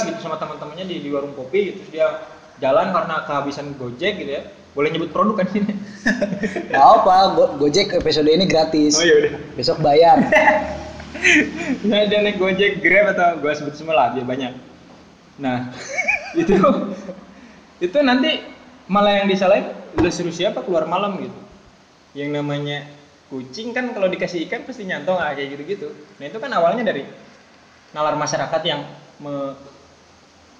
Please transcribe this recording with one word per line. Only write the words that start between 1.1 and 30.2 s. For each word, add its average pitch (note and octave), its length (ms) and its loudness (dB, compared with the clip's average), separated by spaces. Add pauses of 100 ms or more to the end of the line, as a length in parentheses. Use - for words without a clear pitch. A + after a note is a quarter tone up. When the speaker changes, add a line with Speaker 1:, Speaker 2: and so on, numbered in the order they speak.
Speaker 1:
kopi, E3+ 400 -2
gitu. - 40 -14 (120)
Terus - 80 -20
dia D#3 100 2 (540)
jalan D#3 320 2
karena E3 320 -2
kehabisan C#3+ 560 -6
Gojek D3+ 400 -4
gitu C#3 180 -8
ya. - 60 -10 (320)
Boleh D3 160 2
nyebut E3 200 -4
produk G3 280 2
kan F#3 160 0
ini? G3+ 160 0 (480)
<laughs> G3+ 520 -4
Speaker 2:
Nggak C3+ 120 6 (160)
apa, F#3 160 6 (200)
Go-, E3+ 240 4
Gojek F3+ 360 2
episode D3+ 320 2
ini F3 160 4
gratis. D#3 560 2
Speaker 1:
Oh, E3+ 40 2
iya D#3+ 100 8 (100)
udah. D3 80 0 (240)
Speaker 2:
Besok D3 240 -2
bayar. D#3 400 8
Speaker 1:
<laughs> - 640 2 (1040)
Nah, G#3 240 2
dia G#3 80 2
naik G3+ 240 0
Gojek, F#3+ 400 0
Grab F#3 320 4
atau F3 240 2
gua D3 160 -2
sebut D3 240 -8
semua D#3+ 160 -4
lah, C3+ 160 4
dia B2 160 -4
banyak. B2+ 320 -6 (800)
Nah, B2+ 320 -4 (300)
<laughs> - 400 -4
itu, G4 160 4 (1200)
itu F3+ 240 -2
nanti C4+ 400 2 (480)
malah G3+ 320 4
yang G3+ 80 -2
disalahin, F#3+ 400 4 (320)
"Lu F3 80 2
suruh E3+ 240 -4
siapa G#3+ 320 -4
keluar E3 240 0
malam?" F#3 320 -2
gitu. B2 160 -12 (800)
Yang C#3+ 120 -6 (120)
namanya D3 360 -4 (520)
kucing C3+ 420 -10
kan A#3+ 220 -6
kalau F#3+ 160 0
dikasih E3+ 400 -4
ikan A#3 160 -6
pasti A3+ 180 -12
nyantong, F3+ 320 -2
ah, D3+ 160 -2
kayak C#3 240 -6
gitu-gitu. D3 380 -8 (240)
Nah, C#3 80 -14
itu F#3+ 160 -12
kan C4+ 100 -8
awalnya F#3+ 320 2
dari D3 220 -2 (880)
nalar D3+ 240 0
masyarakat D3+ 480 -2
yang C#3+ 160 -2 (400)
me-, C#3 340 -6 (1040)